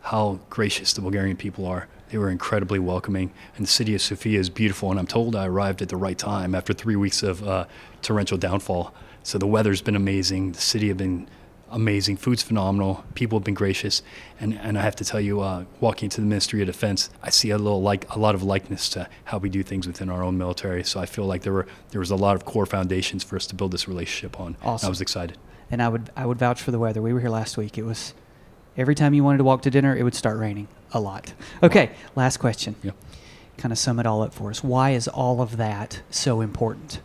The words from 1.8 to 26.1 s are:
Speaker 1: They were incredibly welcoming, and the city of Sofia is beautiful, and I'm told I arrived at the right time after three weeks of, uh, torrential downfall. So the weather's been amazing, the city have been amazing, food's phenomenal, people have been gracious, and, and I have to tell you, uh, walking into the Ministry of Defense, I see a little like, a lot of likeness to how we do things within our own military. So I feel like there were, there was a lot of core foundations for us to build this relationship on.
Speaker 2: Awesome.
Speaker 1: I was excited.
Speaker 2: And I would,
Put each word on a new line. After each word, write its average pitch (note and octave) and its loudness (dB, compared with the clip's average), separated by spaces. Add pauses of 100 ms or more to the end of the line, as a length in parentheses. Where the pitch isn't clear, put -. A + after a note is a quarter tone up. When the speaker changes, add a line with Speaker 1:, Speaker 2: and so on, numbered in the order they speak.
Speaker 1:
They A2 -4
were G2 0
incredibly G2 0
welcoming, F#2 -2 (240)
and G2+ -4
the - -2
city G#2+ 2
of F#2 0
Sofia G#2 0
is F#2 2
beautiful, G2 0
and G2 0
I'm F2 -4
told A#2 0
I G2 0
arrived F#2+ 0
at F2+ -6
the F#2+ -6
right F#2 -2
time F#2+ -2
after F#2 -2
three A2 0
weeks G2+ 2
of, F#2+ -2
uh, F#2+ -2 (360)
torrential G#2 0
downfall. F2+ -2 (300)
So - -4
the G2 0
weather's G#2+ 4
been G#2 0
amazing, F#2+ 0
the - -10
city G#2+ 0
have F#2+ 0
been F#2 -2 (420)
amazing, G#2 0
food's B2 0
phenomenal, G2 2 (120)
people A2+ 0
have F#2+ -6
been G#2+ 0
gracious, G2 0 (380)
and, A2 -2
and G#2 -2
I G2 0
have G#2+ 0
to - -6
tell A2 -2
you, G2+ 0
uh, F#2 -4 (160)
walking A2 2
into G2+ -4
the G#2+ 2
Ministry G#2 0
of F#2+ 2
Defense, G2 -2 (140)
I - -4
see - 4
a G#2 2
little G#2 2
like, G2+ 2
a G#2+ -2
lot G#2+ 6
of F#2+ -2
likeness G2 -2
to F#2 -8 (160)
how A2 -6
we G2 -2
do F#2+ 0
things F#2+ -4
within F2+ -6
our F2+ -2
own F#2 0
military. F2+ -2
So - -4
I F2 -4
feel G2+ -4
like F#2 -2
there G2 0
were, F#2+ 0 (240)
there - -6
was F2+ -2
a G2 2
lot G2+ 6
of F#2 -4
core G#2 0
foundations F#2 -2
for - -10
us F#2 -6
to F#2+ -10
build F#2+ -2
this F2+ -4
relationship F2+ -8
on. F2 -10
Speaker 2:
Awesome. A2+ -2
Speaker 1:
I F#2 0
was F#2 -4
excited. F2+ -6 (300)
Speaker 2:
And A#2+ 0
I A#2 4
would, A2+ -2